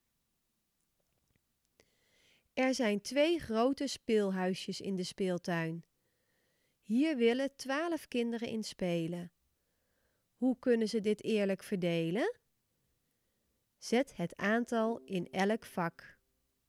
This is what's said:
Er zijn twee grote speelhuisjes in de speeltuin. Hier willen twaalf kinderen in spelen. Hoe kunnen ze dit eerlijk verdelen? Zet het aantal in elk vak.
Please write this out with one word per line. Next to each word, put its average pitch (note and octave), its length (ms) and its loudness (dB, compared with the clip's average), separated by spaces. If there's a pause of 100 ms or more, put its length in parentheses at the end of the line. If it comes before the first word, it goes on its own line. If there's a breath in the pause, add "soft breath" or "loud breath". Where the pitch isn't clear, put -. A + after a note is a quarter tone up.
(2500 soft breath)
Er C4 200 2
zijn G#3 280 0
twee D4+ 380 2
grote B3+ 480 0
speelhuisjes F#3+ 960 0
in G3 140 -4
de F#3 80 -4
speeltuin. E3+ 840 -2 (960)
Hier C4+ 360 2
willen B3 380 2
twaalf D4+ 520 -4
kinderen A#3 400 -2
in A3 160 -4
spelen. F3 680 -4 (1040)
Hoe B3+ 240 0
kunnen A3+ 280 4
ze A3 140 0
dit G#3 220 0
eerlijk G3 400 0
verdelen? F3 760 0 (1400)
Zet - 380 0
het F3 200 -4
aantal A3+ 640 0
in F#3 320 -6
elk G3+ 340 0
vak. - 500 -8 (540)